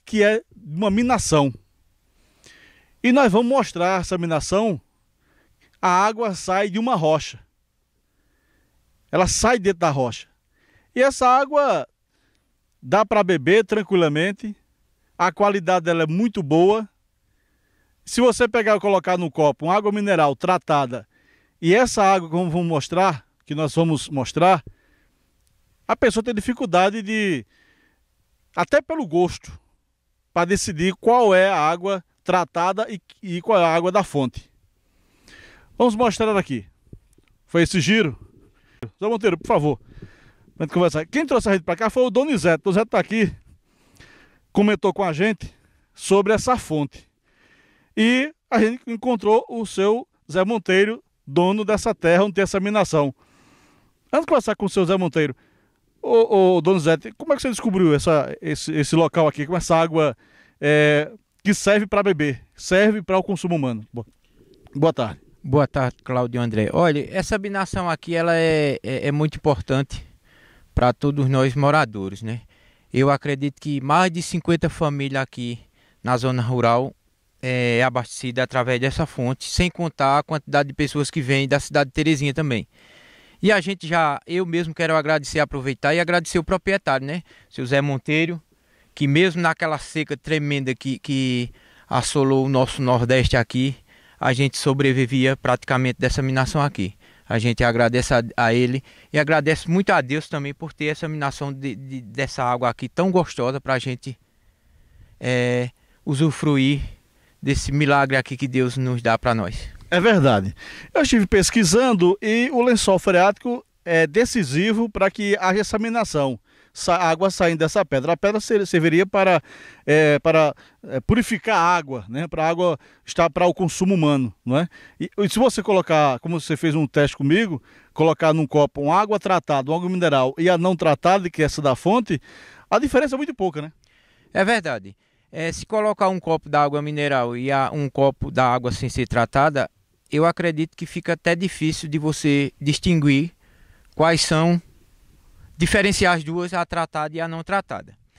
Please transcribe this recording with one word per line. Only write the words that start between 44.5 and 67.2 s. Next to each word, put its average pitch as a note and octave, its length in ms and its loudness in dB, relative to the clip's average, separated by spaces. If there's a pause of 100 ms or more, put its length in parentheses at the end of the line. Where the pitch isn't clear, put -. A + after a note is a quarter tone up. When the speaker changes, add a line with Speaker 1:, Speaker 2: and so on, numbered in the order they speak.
Speaker 1:
comentou G#3 400 2
com G3 100 -6
a F3+ 80 0
gente F3+ 400 -4 (440)
sobre G3+ 400 2
essa B3 240 0
fonte. - 500 -6 (880)
E B3+ 340 2 (200)
a A#3 100 2
gente A3+ 260 0
encontrou A3+ 600 0
o A#3 160 -8
seu G#3 420 0 (240)
Zé F3+ 140 0
Monteiro, G#3 580 0 (240)
dono F#3 380 0
dessa G#3 300 -2
terra F3 300 2
onde G3+ 100 -2
tem G3 80 0
essa F#3+ 180 -2
minação. F3+ 540 0 (960)
Antes D#4+ 140 0
de - 0 -
conversar A#3 280 2
com G#3 120 -4
o - 20 -4
seu F#3+ 160 2
Zé F#3+ 140 2
Monteiro, D#3+ 360 -2 (680)
ô, G3+ 540 4
ô, E3+ 40 2
Donizete, E3 560 2
como D4+ 160 -4
é C#4+ 40 4
que - 40 -14
você C#4 80 -4
descobriu F#3 460 2
essa, C#3+ 480 0
esse, D#3 300 -6
esse D3+ 220 -2
local D#3+ 320 2
aqui, D3 200 -2
com E3+ 100 -4
essa E3+ 180 0
água... D#3+ 400 2 (460)
é, D3+ 500 2 (320)
que G3+ 120 0
serve G#3 320 2
pra G3+ 160 0
beber, D3+ 400 -2 (120)
serve G#3 460 2
pra F#3 160 -2
o F#3+ 60 2
consumo F#3 340 -4
humano? A#2+ 360 -4
Boa, A#2 140 -10 (680)
boa D#3 180 2
tarde. A2+ 280 -6 (220)
Speaker 2:
Boa C#3 240 2
tarde, B2+ 380 -4
Claudio B2 360 -4
André. G#2+ 320 0
Olha, D#3 380 0
essa F#3 280 -4